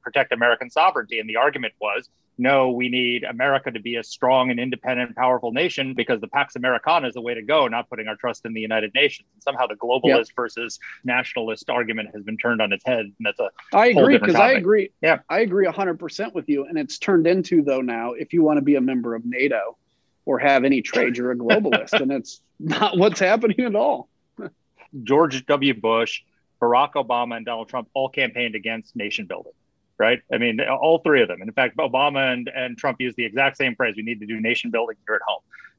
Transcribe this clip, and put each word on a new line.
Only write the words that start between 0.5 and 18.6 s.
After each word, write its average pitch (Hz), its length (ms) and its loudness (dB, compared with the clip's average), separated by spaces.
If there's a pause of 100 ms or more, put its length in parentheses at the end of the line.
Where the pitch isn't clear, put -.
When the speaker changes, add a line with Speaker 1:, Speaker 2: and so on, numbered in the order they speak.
Speaker 1:
sovereignty? 127 500 0
And 110 100 -8
the 110 60 -4
argument 127 460 0
was, 107 280 -4 (280)
no, 131 340 4
we 123 160 -2
need 123 380 -2
America 131 460 -2
to 113 100 -8
be 117 160 -6
a 113 60 -8
strong 127 460 0
and 120 80 -2
independent, 123 600 -4
powerful 123 340 0
nation 139 420 -4
because 117 280 -2
the 107 80 -10
Pax - 260 -2
Americana 127 540 0
is 107 60 -12
the 123 60 -12
way 120 120 -6
to 113 80 -10
go, 139 260 2
not 117 220 -4
putting 110 180 -10
our 110 80 -6
trust 117 300 -6
in 113 80 -8
the 110 80 -6
United 107 320 -2
Nations. 139 400 0
And - 100 -20
somehow 127 240 -2
the 107 80 -6
globalist 123 520 2
Speaker 2:
Yep. - 100 -20
Speaker 1:
versus 117 420 -6 (240)
nationalist 123 640 -4
argument 113 440 -4
has 104 100 -12
been 110 140 -8
turned 117 240 0
on 104 100 0
its 98 140 -6
head. 127 140 0
And 101 200 -8
that's 107 200 -4
a 107 100 -2 (240)
Speaker 2:
I 226 180 6
Speaker 1:
whole 185 120 4
Speaker 2:
agree, 269 100 6
Speaker 1:
different 202 220 4
Speaker 2:
'cause 196 60 8
I 226 100 8
Speaker 1:
topic. 254 80 2
Speaker 2:
agree. 196 320 2 (100)
Speaker 1:
Yeah. 156 260 4
Speaker 2:
I 170 140 0
agree 196 240 2
a 165 80 0
hundred 175 260 -2
percent 196 340 -8
with 165 140 -6
you. 143 200 0
And 170 100 -4
it's 147 220 -6
turned 170 280 4
into, 175 360 4
though, 135 180 0
now, 120 320 -4
if 147 180 -10
you 170 120 4
wanna 151 180 4